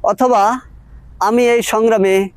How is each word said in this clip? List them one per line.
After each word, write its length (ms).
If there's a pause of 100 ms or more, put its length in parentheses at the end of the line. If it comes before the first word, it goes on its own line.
অথবা 580 (600)
আমি 280
এই 140
সংগ্রামে 760